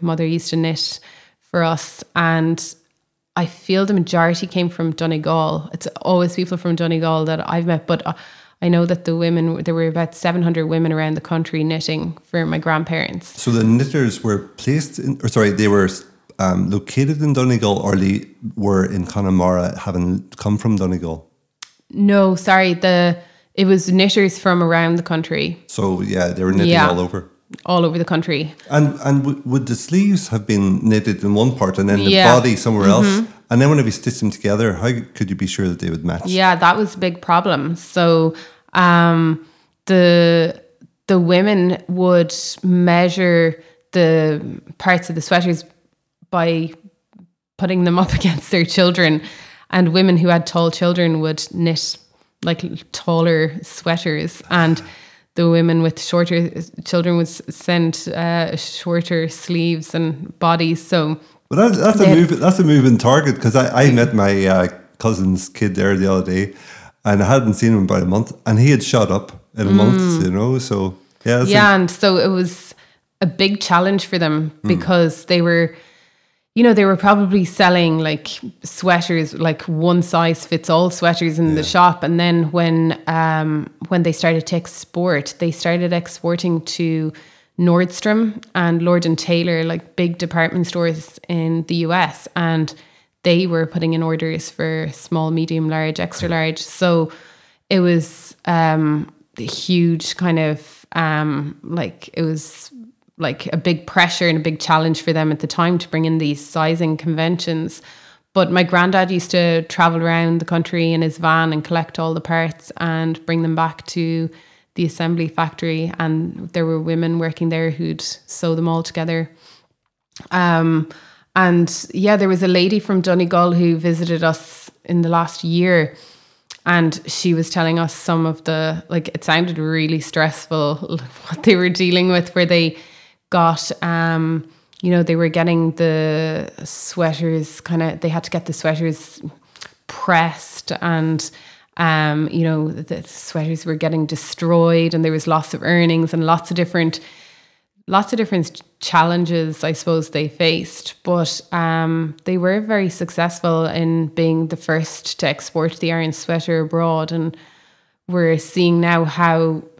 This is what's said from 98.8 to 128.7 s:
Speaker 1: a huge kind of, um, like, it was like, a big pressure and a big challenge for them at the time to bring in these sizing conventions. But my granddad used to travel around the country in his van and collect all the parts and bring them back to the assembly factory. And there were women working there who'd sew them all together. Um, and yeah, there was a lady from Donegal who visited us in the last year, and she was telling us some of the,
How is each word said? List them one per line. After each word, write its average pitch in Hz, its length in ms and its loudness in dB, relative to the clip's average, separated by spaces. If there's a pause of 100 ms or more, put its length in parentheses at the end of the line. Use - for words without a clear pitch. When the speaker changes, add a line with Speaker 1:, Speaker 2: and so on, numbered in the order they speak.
Speaker 1:
a 117 60 -10
huge 170 720 0
kind 170 240 0
of, 151 540 -4
um, 151 720 -2
like, - 500 -8
it - 80 -6
was 156 500 -6 (460)
like, 143 360 -6
a 180 40 0
big 165 300 -2
pressure 175 400 0
and 160 100 2
a 156 40 -2
big 156 180 -4
challenge 160 420 0
for 165 120 0
them 156 180 0
at 151 80 -2
the 156 80 -6
time 175 300 0
to 170 120 -6
bring 160 160 -2
in 160 120 2
these 147 280 -2
sizing 160 520 -2
conventions. 165 840 -4 (520)
But 185 180 2
my 180 120 4
granddad 180 480 2
used 175 200 -4
to 170 320 2
travel 165 400 0
around 165 360 0
the 165 60 -6
country 165 460 0
in 160 100 0
his 160 160 -2
van 160 360 2
and 151 100 -4
collect 165 340 -4
all 165 160 -2
the 160 80 -6
parts 165 560 -4
and 160 480 -4
bring 165 180 -2
them 165 120 0
back 160 320 -4
to 165 420 -4 (440)
the 175 120 -2
assembly 165 440 -2
factory. 165 720 -4
And 165 520 -4
there 165 140 -2
were 160 160 -2
women 165 380 -2
working 165 280 -4
there 165 220 -2
who'd 160 320 -6
sew - 540 -6
them 165 120 -2
all 165 160 -2
together. 165 480 -6 (1000)
Um, 165 580 2 (460)
and 175 580 2
yeah, 202 240 2
there 196 100 2
was 185 160 2
a 190 40 2
lady 185 320 2
from 196 220 0
Donegal 175 520 2
who 170 240 4
visited 170 460 -2
us - 460 -4 (140)
in 175 180 0
the 165 80 0
last 170 340 -2
year, 170 520 2 (720)
and 170 400 2
she - 280 -2
was 165 160 -2
telling 165 300 0
us 165 140 -2
some 165 320 -2
of 160 180 -4
the, 160 460 -4